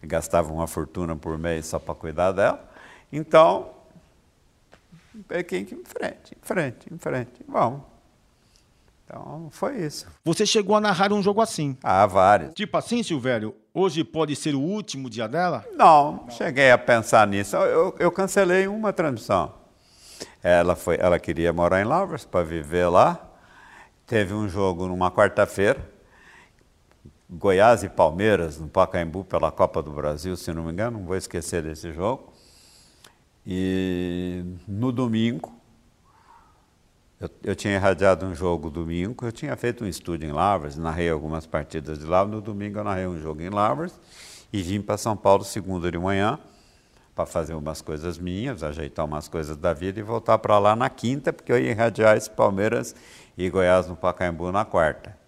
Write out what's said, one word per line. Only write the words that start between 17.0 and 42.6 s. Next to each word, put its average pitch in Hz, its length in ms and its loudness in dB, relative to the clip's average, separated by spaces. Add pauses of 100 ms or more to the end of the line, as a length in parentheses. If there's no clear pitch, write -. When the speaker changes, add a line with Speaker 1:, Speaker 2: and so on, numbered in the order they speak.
Speaker 1:
nisso. 101 300 -2
Eu, 180 420 2
eu 170 120 4
cancelei 190 580 2
uma 214 240 -4
transmissão. 113 600 -2 (920)
Ela 87 340 4
foi, 87 220 -2
ela 87 200 4
queria 85 340 -2
morar 87 300 2
em - 20 0
Lavras 165 400 -2
pra 90 180 -2
viver 82 440 -2
lá. 117 400 4 (800)
Teve 104 260 0
um 107 160 -4
jogo 92 380 -2
numa 90 240 -2
quarta-feira, 101 760 2 (1400)
Goiás 98 520 4
e 98 40 -8
Palmeiras, 85 680 2
no 80 80 -12
Pacaembu, 87 560 -2
pela 80 300 -2
Copa 90 280 0
do 76 120 -12
Brasil, 76 440 -6
se - 160 -10
não 82 120 -8
me 82 80 -8
engano, 110 260 -6
não 95 80 -10
vou 90 100 -4
esquecer 87 460 -6
desse 78 300 -12
jogo. 95 400 -6 (1120)
E 90 960 -4 (220)
no 107 240 -4
domingo, 117 640 -2 (1700)
eu, 90 100 -10 (140)
eu 98 100 -2
tinha 101 200 -2
irradiado 95 520 4
um 92 80 -6
jogo 82 340 -2
domingo, 85 560 -6
eu 117 60 -6
tinha 135 260 -8
feito 120 280 -6
um - 20 -6
estúdio 82 420 -8
em 76 40 -8
Lavras, 76 440 0
narrei 82 320 -4
algumas 78 380 -4
partidas 76 540 -8
de 73 40 -16
lá. 90 200 2
No 107 160 -6
domingo 104 400 -10